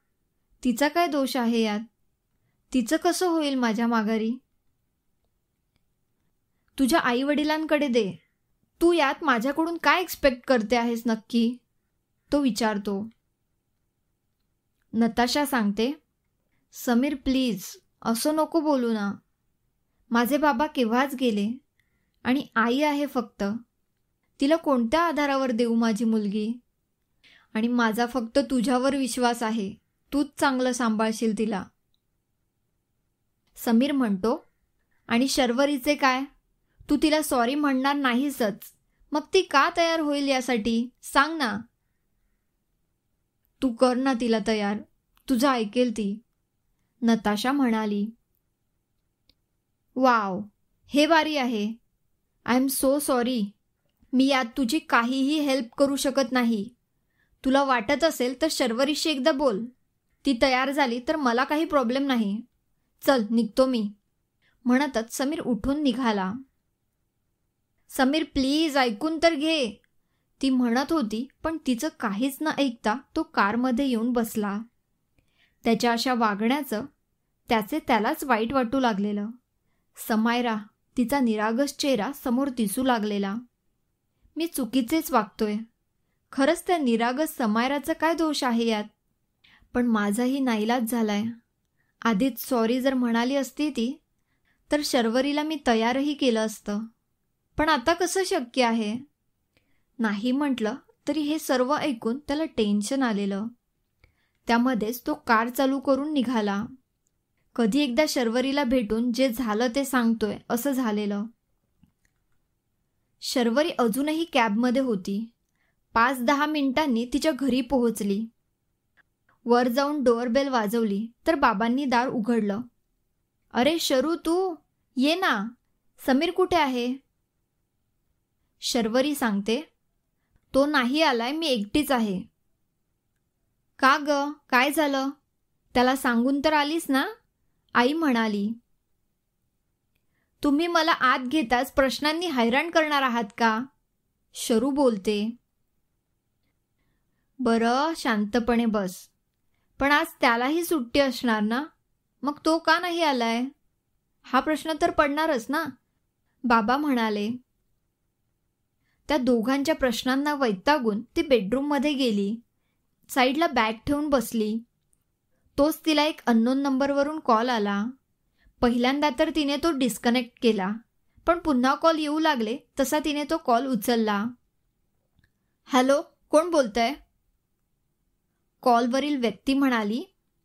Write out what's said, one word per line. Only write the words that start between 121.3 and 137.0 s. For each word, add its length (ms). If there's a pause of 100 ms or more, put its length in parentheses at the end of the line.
बाबांनी 500
दार 220
उघडलं. 540 (920)
"अरे 260
शरू, 360 (100)
तू 300 (420)
ये 180
ना, 320 (580)
समीर 260
कुठे 240
आहे?" 400 (1700)
शर्वरी 540
सांगते, 460 (920)
"तो 120
नाही 360
आलाय, 300
मी 160
एकटीच 440
आहे." 300 (1600)
"का 180
ग, 340 (180)
काय 220
झालं? 380 (640)
त्याला 220
सांगून 500
तर 80
आलीस 360
ना?" 180 (680)